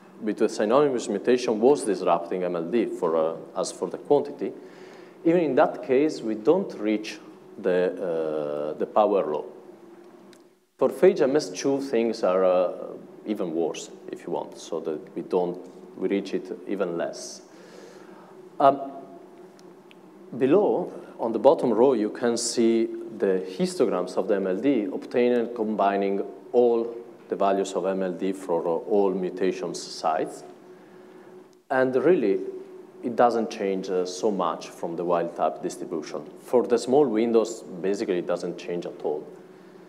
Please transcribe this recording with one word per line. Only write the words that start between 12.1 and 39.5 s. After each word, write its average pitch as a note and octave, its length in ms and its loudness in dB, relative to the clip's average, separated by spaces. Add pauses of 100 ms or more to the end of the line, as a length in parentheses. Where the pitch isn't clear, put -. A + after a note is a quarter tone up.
are, F#2 220 4
uh, F2+ 280 4 (520)
even G2+ 280 -4
worse, D#2+ 360 -4 (240)
if - 120 -12
you E2+ 60 -8
want, D2+ 260 -6
so - 220 -8
that D#2 340 -8
we F2+ 100 -8
don't, F2+ 340 0 (400)
we F#2+ 100 -2
reach F#2+ 260 -2
it - 240 -6 (120)
even F#2 280 -4
less. - 440 -8 (1200)
Um, C#3 180 6 (1600)
below, C#3+ 540 4 (280)
on A#2 120 -2
the A2 80 -2
bottom C#3 320 6
row, B2 220 6
you G#2+ 160 0
can A#2+ 260 -2
see A2+ 500 2 (320)
the F#2+ 280 0 (120)
histograms F#2+ 600 0
of G2 100 -2
the G#2 80 2
M G2 120 0
L F#2 100 0
D A#2 340 0
obtained B2 440 0
and A#2 200 -2
combining G2+ 680 0 (300)
all A#2 420 4 (360)
the G#2 60 -4
values G2 380 0
of F2+ 120 -2
M F#2+ 160 -2
L F#2 100 -2
D F#2 220 -4
for, F2 340 -4
uh, E2+ 40 0 (180)
all G2+ 240 4
mutations F2+ 680 -4
sites. - 640 -4 (1300)
And C3 260 2
really, B2 440 4 (640)
it A#2+ 120 -4
doesn't A2+ 360 4
change, G2 380 -2
uh, F#2 160 0
so G#2+ 260 -2
much E2+ 380 -2
from E2+ 260 -8
the F2 100 -4
wild E2+ 300 0
type D#2 260 -2
distribution. D#2+ 640 -8 (160)
For A#2 240 2
the A2+ 120 2
small C3 280 4
windows, A2+ 560 2
basically F#2+ 560 -2
it F2 100 -4
doesn't F2 300 -4
change F2 280 -6
at - 180 -12
all. D2+ 220 -4 (640)